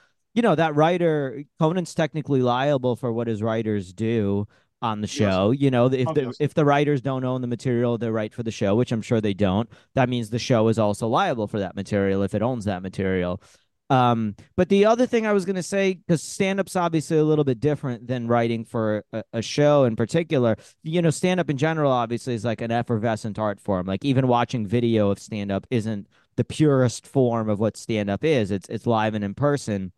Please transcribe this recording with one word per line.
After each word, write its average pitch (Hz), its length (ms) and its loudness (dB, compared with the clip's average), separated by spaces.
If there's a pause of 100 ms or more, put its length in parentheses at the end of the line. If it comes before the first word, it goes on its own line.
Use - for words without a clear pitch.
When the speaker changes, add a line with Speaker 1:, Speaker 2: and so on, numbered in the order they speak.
(340)
Speaker 1:
you 220 80 0
know, 208 120 4
that 156 200 0
writer, 151 680 2 (140)
Conan's 170 360 0
technically 147 480 0
liable 127 540 0
for 120 160 -4
what 117 140 -4
his 110 160 -4
writers 110 500 -2
do 104 560 0 (320)
on 107 220 -4
the 104 40 -2
Speaker 2:
Yes. - 120 -8
Speaker 1:
show. 98 320 2
You 139 200 2
know, 123 160 4
if 131 60 2
the, 127 160 0
Speaker 2:
Obviously. 131 360 -2
Speaker 1:
if 139 100 -2
the 160 100 2
writers 143 380 2
don't 131 220 -4
own 127 180 -4
the 123 60 -4
material 120 500 0
they 113 120 -4
write 110 240 -4
for - 80 -8
the 113 80 -6
show, 104 260 0
which 123 160 0
I'm 110 100 -2
sure 113 180 0
they 104 140 0
don't, 98 340 0 (260)
that 123 140 2
means 120 220 -4
the 120 80 -2
show 113 300 2
is 110 100 2
also 104 280 0
liable 131 400 0
for 110 120 -6
that 92 180 -6
material 98 460 0
if 98 120 -2
it 104 80 -2
owns 120 220 -2
that 92 180 -4
material. 95 600 -4 (480)
Um, 120 460 2 (180)
but 180 140 2
the 196 160 4
other 233 220 4
thing 226 200 -2
I 214 60 0
was 196 140 0
gonna 185 160 -4
say, 190 440 -2
'cause 165 160 0
stand-up's 196 540 -2
obviously 165 400 0
a 156 80 4
little 151 180 4
bit 131 160 0
different 127 480 -4
than 120 220 -4
writing 117 380 2
for 107 360 -2 (120)
a, 110 180 -8
a 117 80 -4
show 147 440 4
in 117 120 2
particular. 123 600 0 (260)
You 160 180 -2
know, 165 80 2
stand-up 180 400 0
in 147 80 -2
general, 151 340 0
obviously, 120 440 -2
is, 107 100 -4
like, 113 160 -2
an 117 100 -4
effervescent 113 680 -2
art 107 200 -2
form. 92 280 -2
Like, 95 180 -4
even 131 240 2
watching 120 380 0
video 113 440 2
of 98 80 -2
stand-up 101 520 -4
isn't 110 360 -4 (300)
the 123 80 0
purest 135 640 0
form 117 420 0
of 101 120 -2
what 107 180 -2
stand-up 104 460 -2
is. 127 260 2
It's, 101 180 -4
it's - 180 -10
live 110 280 2
and 104 100 -4
in 101 80 -6
person. 107 640 -2